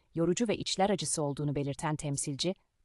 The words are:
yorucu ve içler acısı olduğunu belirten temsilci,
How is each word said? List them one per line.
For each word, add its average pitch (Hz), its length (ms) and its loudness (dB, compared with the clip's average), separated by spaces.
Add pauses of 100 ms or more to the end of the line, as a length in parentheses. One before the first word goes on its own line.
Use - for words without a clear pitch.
(140)
yorucu 175 340 2
ve 196 80 2
içler 190 340 2
acısı 160 320 0
olduğunu 143 320 0
belirten 147 420 -2
temsilci, 147 580 -2 (300)